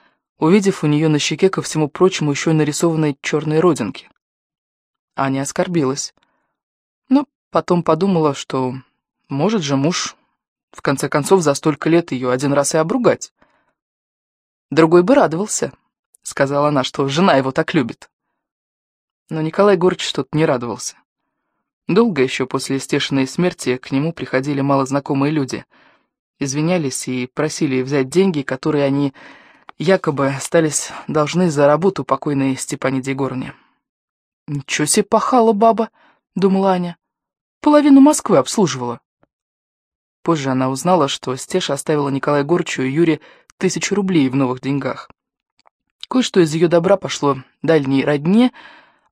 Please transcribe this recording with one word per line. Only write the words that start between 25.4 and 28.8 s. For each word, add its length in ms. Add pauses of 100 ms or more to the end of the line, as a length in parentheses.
извинялись 720
и 180
просили 540
взять 300
деньги, 320
которые 420